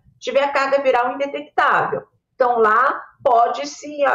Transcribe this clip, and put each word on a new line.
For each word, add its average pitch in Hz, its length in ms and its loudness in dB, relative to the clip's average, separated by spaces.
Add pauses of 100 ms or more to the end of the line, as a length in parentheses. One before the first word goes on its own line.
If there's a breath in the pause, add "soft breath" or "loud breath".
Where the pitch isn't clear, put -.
(180)
tiver 277 340 -2
carga 269 300 0
viral 254 300 0
indetectável. 277 880 -2 (320)
Então, 247 240 0
lá 226 420 2 (220)
pode-se, 277 760 0 (160)